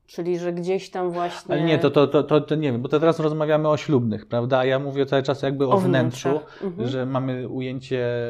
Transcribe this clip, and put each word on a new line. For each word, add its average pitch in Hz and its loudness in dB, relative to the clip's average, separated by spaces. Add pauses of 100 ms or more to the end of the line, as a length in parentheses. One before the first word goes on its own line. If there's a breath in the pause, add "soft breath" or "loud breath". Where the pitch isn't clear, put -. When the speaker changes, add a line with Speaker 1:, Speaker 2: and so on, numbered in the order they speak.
Speaker 1:
czyli 175 -4
że 175 -4
gdzieś 185 -4
tam 180 -4
właśnie 175 -4
Speaker 2:
Ale 156 0
nie, 156 4
to, 139 4
to, 143 6
to, 143 2
to, 147 2
to 151 -4
nie 151 0
wiem, 117 -2
bo 131 -6
to 151 2
teraz 160 4
rozmawiamy 156 2
o 151 4
ślubnych, 120 0
prawda? 123 0
A 127 2
ja 131 2
mówię 139 -2
cały 135 2
czas 135 -2
jakby 139 0
o 123 0
Speaker 1:
O - 6
Speaker 2:
wnętrzu, 131 0
Speaker 1:
wnętrzach. 151 -4
Mhm. 180 -4
Speaker 2:
że 127 -2
mamy 127 -4
ujęcie, 131 -4 (240)